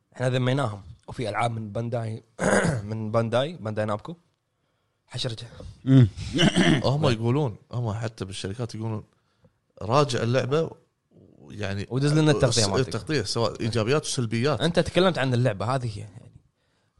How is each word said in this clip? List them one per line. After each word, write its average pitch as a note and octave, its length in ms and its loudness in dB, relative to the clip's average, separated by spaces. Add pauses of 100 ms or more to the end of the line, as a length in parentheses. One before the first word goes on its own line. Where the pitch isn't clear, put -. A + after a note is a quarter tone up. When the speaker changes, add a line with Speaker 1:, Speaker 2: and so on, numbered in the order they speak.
(120)
Speaker 1:
إحنا B2+ 180 -2
ذميناهم. B2+ 520 0 (260)
وفي A#2 200 -6
ألعاب G#2+ 220 -2
من A2 220 -8
بانداي، A#2 520 -6 (160)
<coughs> D#3 500 0
من A2 200 -6
بانداي، A#2 420 0
بانداي G#2+ 320 -6
نابكو. G#2+ 320 -6 (920)
حشرجة. A#2+ 400 -8 (380)
Speaker 2:
مم. C3 240 8 (400)
Speaker 3:
<coughs> - 360 4
هم D3 240 2
يقولون، A#2 480 0 (160)
هم A#2 200 -2
حتى A2+ 320 -6
بالشركات G2+ 500 -8
يقولون A2 300 -6 (800)
راجع B2 400 2
اللعبة، B2 480 0 (800)
يعني G2+ 400 -6
Speaker 1:
ودز C#3 220 2
لنا D#3 180 6
التغطية A#2 320 4
Speaker 3:
الس-، G2+ 60 2
Speaker 1:
مالتك. A2 200 0
Speaker 3:
التغطية A2+ 340 -4
سواء A2 380 -2
إيجابيات A#2 420 0
وسلبيات. A#2+ 580 -2
Speaker 1:
أنت E3 180 0
تكلمت F3 400 2
عن C3 160 0
اللعبة A#2 400 0
هذه A#2+ 240 -4
هي، - 20 -12
يعني. - 320 -18 (680)